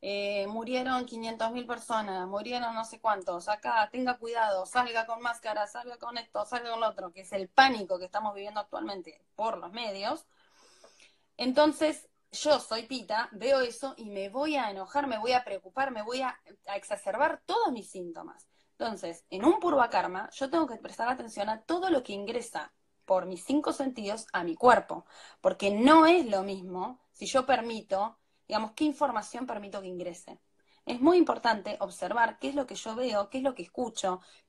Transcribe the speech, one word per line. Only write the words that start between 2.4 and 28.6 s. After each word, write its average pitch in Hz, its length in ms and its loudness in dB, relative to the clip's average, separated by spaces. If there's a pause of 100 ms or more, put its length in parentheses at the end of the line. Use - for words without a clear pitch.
no 226 80 -4
sé - 160 -14
cuántos, 185 480 -2
acá, 214 420 0
tenga 247 280 -2
cuidado, 220 480 -2
salga 233 380 0
con 226 160 -6
máscara, 226 460 -4
salga 240 320 -14
con 240 180 -10
esto, 208 300 -6
salga 240 240 -6
con 226 100 -4
lo 220 80 4
otro, 190 240 -6
que 190 100 -18
es 185 100 -12
el 196 160 -4
pánico 214 500 6
que 185 80 -8
estamos 208 280 -4
viviendo 208 260 -6
actualmente 196 600 -8 (140)
por 208 240 -4
los 175 140 -12
medios. 220 540 -6 (1120)
Entonces, 302 720 2 (220)
yo 285 300 2
soy 226 240 -8
pita, 226 480 -4
veo 254 280 2
eso 254 360 -4
y 220 140 -14
me 202 180 -6
voy 285 280 -2
a 226 140 0
enojar, 202 380 -4
me 226 100 -4
voy 233 140 0
a 247 120 4
preocupar, 202 460 -4
me 220 120 -8
voy 247 200 -4
a, 254 160 -4 (300)
a 202 80 -6
exacerbar 214 720 -2
todos 392 260 2
mis 208 180 -8
síntomas. - 560 -12 (320)
Entonces, 190 520 -8
en 190 160 -4
un 370 120 6
purvakarma, 220 760 2
yo 262 180 -6
tengo 320 160 2
que 233 100 -10
prestar - 320 -6
atención 226 400 -4
a 220 140 -4
todo 359 260 -2
lo 285 140 4
que - 100 -12
ingresa 202 600 -6 (340)
por 185 200 2
mis 185 180 -10
cinco 294 280 2
sentidos 220 600 -4
a 180 120 -2
mi 165 100 -2
cuerpo, 220 520 6 (340)
porque 190 300 2
no 285 360 10
es 339 200 6
lo 196 160 0
mismo 190 580 -8 (120)
si - 140 -12
yo 262 200 2
permito, 226 720 0 (280)
digamos, 214 260 -2